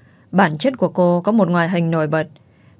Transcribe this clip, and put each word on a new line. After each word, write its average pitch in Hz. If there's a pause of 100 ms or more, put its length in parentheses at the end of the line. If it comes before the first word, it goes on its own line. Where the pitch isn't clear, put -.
(320)
Bản 180
chất 262
của 175
cô 175
có 202
một 214
ngoại 170
hình 170
nổi 160
bật, 156 (520)